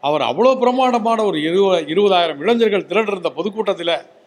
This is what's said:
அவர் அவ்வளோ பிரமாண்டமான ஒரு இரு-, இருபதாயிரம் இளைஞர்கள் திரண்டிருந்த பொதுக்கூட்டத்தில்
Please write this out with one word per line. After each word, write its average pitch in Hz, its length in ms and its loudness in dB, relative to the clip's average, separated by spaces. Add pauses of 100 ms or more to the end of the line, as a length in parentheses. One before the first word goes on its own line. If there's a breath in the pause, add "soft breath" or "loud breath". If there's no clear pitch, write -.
அவர் 147 200 0
அவ்வளோ 190 380 2
பிரமாண்டமான 240 680 0
ஒரு 180 140 -2
இரு-, 175 480 0
இருபதாயிரம் 175 520 0
இளைஞர்கள் 202 480 0
திரண்டிருந்த 196 420 -2
பொதுக்கூட்டத்தில் 180 680 -4 (320)